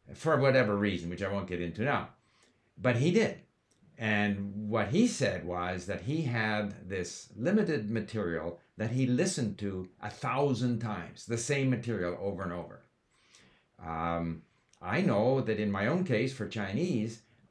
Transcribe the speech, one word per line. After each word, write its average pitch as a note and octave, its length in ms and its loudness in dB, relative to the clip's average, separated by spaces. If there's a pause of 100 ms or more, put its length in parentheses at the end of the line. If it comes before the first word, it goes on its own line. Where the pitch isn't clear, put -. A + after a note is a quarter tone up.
(140)
for D#3 240 2
whatever B2+ 380 6
reason, F2+ 340 0
which F2 120 -4
I F#2+ 80 -2
won't G2 160 -2
get F2+ 140 -4
into E2+ 220 -4
now. B2+ 260 0 (680)
But A#2 200 2
he D3 160 4
did. - 280 2 (560)
And G#2 720 0
what G#2 200 0
he F#3+ 180 4
said F#2+ 400 0
was F2 400 -4
that F#2 160 -4
he D3+ 200 -2
had G#2+ 680 -2
this F#2 480 -6
limited A2+ 520 2
material F#2+ 680 -2 (180)
that A#2 140 -2
he B2+ 160 2
listened B2 520 0
to F#2+ 300 -4 (140)
a G#2 80 -8
thousand B2 680 0
times, G2 440 -6
the A#2 140 -2
same C3+ 320 0
material G2+ 500 0
over G2 220 -4
and F2+ 100 -4
over. E2+ 300 -10 (960)
Um, E2 640 -2 (400)
I G#2+ 200 0
know C3 380 4
that G#2+ 200 0
in G#2+ 100 0
my G2 160 0
own F3 160 2
case C3 300 2
for G#2+ 160 -6
Chinese, A2+ 720 -2 (280)